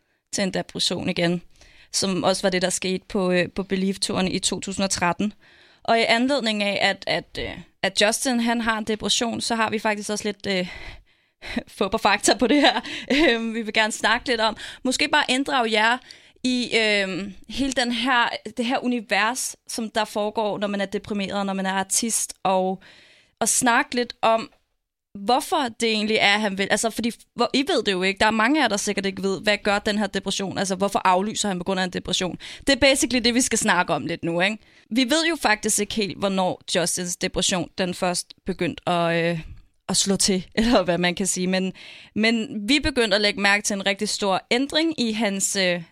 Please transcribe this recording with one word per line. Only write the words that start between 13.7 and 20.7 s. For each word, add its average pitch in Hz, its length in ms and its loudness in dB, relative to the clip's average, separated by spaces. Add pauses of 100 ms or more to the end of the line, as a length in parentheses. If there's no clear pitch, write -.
gerne 220 180 2
snakke 226 360 0
lidt 240 140 0
om. 214 160 0 (260)
Måske 262 240 0
bare 302 220 2
inddrage 269 420 0
jer 220 260 2 (460)
i, 247 340 0
øhm, 202 560 0 (160)
hele 262 240 -2
den 240 180 0
her, 240 380 0 (280)
det 240 80 -2
her 254 180 -2
univers, 233 720 -2 (120)
som 220 220 -6
der 214 160 -2
foregår, 208 520 -2
når 202 100 -4
man 202 140 -2